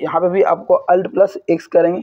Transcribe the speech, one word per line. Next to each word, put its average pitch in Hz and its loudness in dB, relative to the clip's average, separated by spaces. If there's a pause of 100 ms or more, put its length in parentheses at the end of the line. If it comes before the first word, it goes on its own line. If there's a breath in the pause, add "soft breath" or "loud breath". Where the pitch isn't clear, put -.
यहाँ 160 -2
पे 180 0
भी 196 0
आपको 175 0
Alt 185 0
plus 196 0 (120)
x 170 -2
करेंगे 175 0